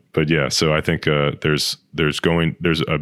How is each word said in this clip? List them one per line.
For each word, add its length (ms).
but 180
yeah, 180
so 240
I 80
think, 280
uh, 320
there's, 360
there's 280
going, 400
there's 220
a 200